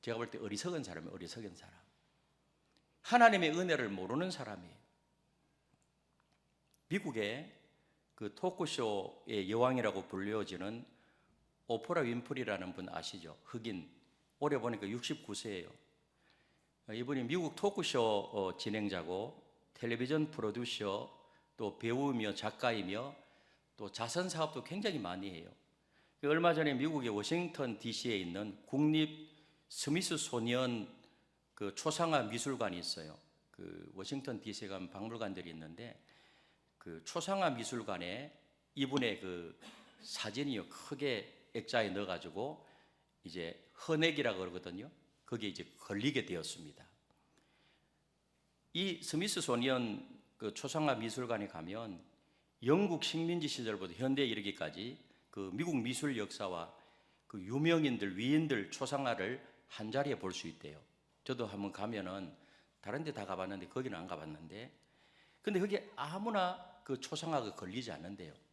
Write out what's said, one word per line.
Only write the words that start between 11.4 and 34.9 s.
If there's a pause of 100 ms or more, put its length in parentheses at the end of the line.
오프라
윈프리라는
분
아시죠?
흑인. (500)
올해
보니까
육십구
세예요. (1200)
이분이
미국
토크쇼,
어,
진행자고 (340)
텔레비전
프로듀서, (420)
또
배우이며
작가이며 (640)
또
자선
사업도
굉장히
많이
해요. (680)
그
얼마
전에
미국의
워싱턴
디씨에
있는
국립 (400)
스미소니언 (680)
그
초상화
미술관이
있어요. (340)
그
워싱턴
디씨에
가면
박물관들이